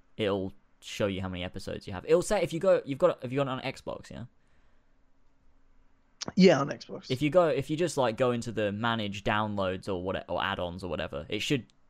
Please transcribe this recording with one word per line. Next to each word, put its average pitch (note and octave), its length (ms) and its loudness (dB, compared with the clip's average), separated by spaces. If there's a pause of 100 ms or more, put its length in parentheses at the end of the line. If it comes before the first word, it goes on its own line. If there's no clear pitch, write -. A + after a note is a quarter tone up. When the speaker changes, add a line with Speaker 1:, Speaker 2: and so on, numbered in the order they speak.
(180)
Speaker 1:
it'll G2 360 0 (280)
show - 260 -2
you F#2+ 140 -4
how F#2+ 80 -4
many F2+ 140 -6
episodes F2 440 -10
you G2 60 -8
have. F2+ 120 -8
It'll F3 160 6
say G3+ 200 0
if E3 120 0
you E3 60 -4
go, F#3 260 4
you've C3+ 140 -6
got, F3 240 4
have B2 80 -8
you C3+ 60 -4
got C#3 100 0
it B2+ 40 -4
on C3 100 -6
Xbox, - 500 -10
yeah? - 140 -12 (2000)
Speaker 2:
Yeah, F3+ 240 8
on C#3+ 100 0
Xbox. - 400 -10
Speaker 1:
If B2+ 120 -2
you D3 100 4
go, F3 160 6
if C3+ 220 -2
you D3+ 80 -2
just, E3 200 0
like, A#2+ 200 2
go B2+ 140 4
into A#2 200 -4
the G#2 200 0
manage G#2 520 -2
downloads G2+ 640 0
or F#2 160 -2
what, F#2 260 -4
or F2 140 -2
add-ons F#2 400 -4
or F#2 60 -6
whatever, D2+ 400 -6
it G#2+ 100 -4
should B2+ 260 0 (240)